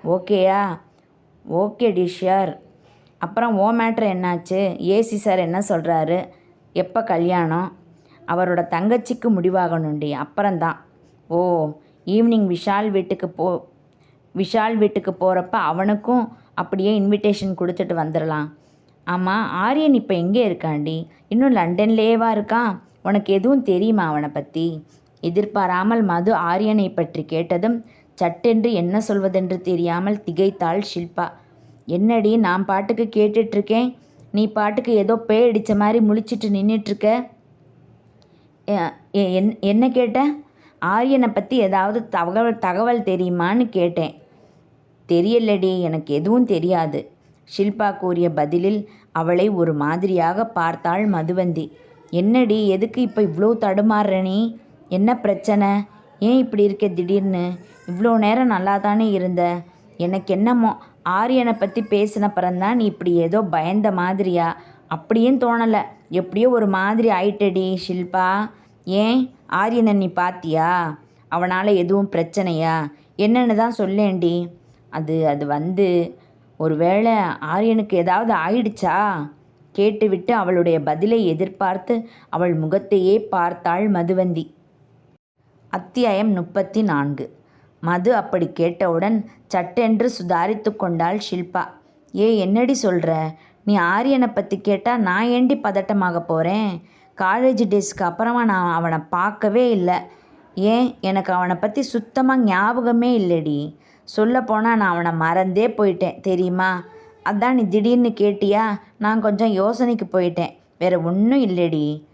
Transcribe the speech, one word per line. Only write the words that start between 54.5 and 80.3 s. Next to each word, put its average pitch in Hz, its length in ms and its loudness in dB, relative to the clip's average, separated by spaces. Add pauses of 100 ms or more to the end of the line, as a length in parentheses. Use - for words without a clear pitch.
என்ன 208 280 2
பிரச்சனை? 208 520 0 (500)
ஏன் 240 200 4
இப்படி 214 240 2
இருக்க 202 260 2
திடீர்னு? 180 640 0 (360)
இவ்ளோ 220 320 2
நேரம் 226 280 2
நல்லா 196 320 0
தானே 208 320 2
இருந்த?" 175 460 0 (400)
"எனக்கு 185 380 -2
என்னமோ, 226 420 2 (260)
ஆரியனை 233 500 0
பத்தி 214 280 -2
பேசினப்புறம்தான் 202 920 0
நீ 233 100 2
இப்படி 175 300 -2
ஏதோ 170 280 2
பயந்த 185 500 0
மாதிரியா?" 180 640 0 (320)
"அப்படியும் 226 500 0
தோணல, 233 440 0 (280)
எப்படியோ 190 400 0
ஒரு 226 160 2
மாதிரி 202 420 0
ஆயிட்டடி 190 680 0 (120)
ஷில்பா." 185 640 -2 (340)
"ஏன், 226 460 0 (160)
ஆரியனை 220 460 2
நீ 190 160 2
பாத்தியா? 170 880 -2 (320)
அவனால 185 460 0
எதுவும் 196 340 2
பிரச்சனையா? 165 640 -2 (420)
என்னன்னு 233 380 2
தான் 226 240 0
சொல்லேன்டி." 185 680 0 (440)
"அது, 160 380 -2
அது 143 180 -2
வந்து, 175 720 0 (400)
ஒருவேளை 175 560 2 (280)
ஆரியனுக்கு 208 540 0
ஏதாவது 185 400 2
ஆயிடுச்சா?" 190 920 -2 (440)
கேட்டுவிட்டு 208 640 0